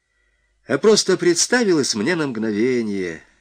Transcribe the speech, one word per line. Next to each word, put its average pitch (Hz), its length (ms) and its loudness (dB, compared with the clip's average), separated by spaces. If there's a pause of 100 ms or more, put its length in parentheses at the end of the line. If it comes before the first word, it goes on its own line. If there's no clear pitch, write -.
(680)
А 151 120 -2
просто 196 400 2
представилось 175 760 0
мне 120 220 -2
на 151 120 -4
мгновение — 107 960 -2 (180)